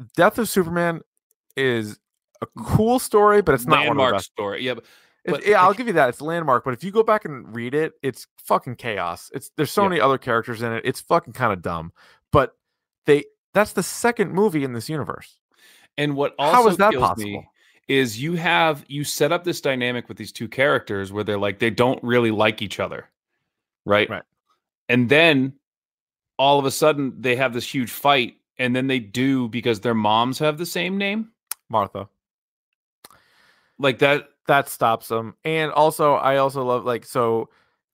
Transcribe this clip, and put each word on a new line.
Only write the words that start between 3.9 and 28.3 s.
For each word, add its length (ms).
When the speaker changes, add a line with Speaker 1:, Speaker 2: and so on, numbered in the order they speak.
Speaker 1:
the 60
Speaker 2:
Landmark 120
Speaker 1:
best. 180
Speaker 2:
story. 320
Yeah, 100
but, 100
Speaker 1:
It's, 140
Speaker 2:
but 80
Speaker 1:
yeah, 140
I'll 80
Speaker 2:
like 80
Speaker 1:
give 120
you 60
that. 140
It's 120
a 40
landmark, 400
but 80
if 100
you 80
go 120
back 240
and 280
read 200
it, 180
it's 240
fucking 320
chaos. 580
It's, 220
there's 160
so 100
Speaker 2:
Yeah. 80
Speaker 1:
many 100
other 160
characters 460
in 100
it. 140
It's 160
fucking 320
kinda 220
dumb. 360
But 240
they, 200
that's 180
the 100
second 500
movie 300
in 100
this 160
universe. 520
Speaker 2:
And 180
what 240
Speaker 1:
How 200
Speaker 2:
also 120
Speaker 1:
is 60
that 160
Speaker 2:
kills 100
Speaker 1:
possible? 280
Speaker 2:
me 180
is 340
you 120
have, 520
you 160
set 300
up 100
this 180
dynamic 480
with 80
these 140
two 160
characters 640
where 140
they're 140
like, 200
they 120
don't 340
really 260
like 320
each 160
other, 300
right? 240
Speaker 1:
Right. 140
Speaker 2:
And 200
then 460
all 220
of 60
a 40
sudden 500
they 140
have 180
this 220
huge 160
fight, 460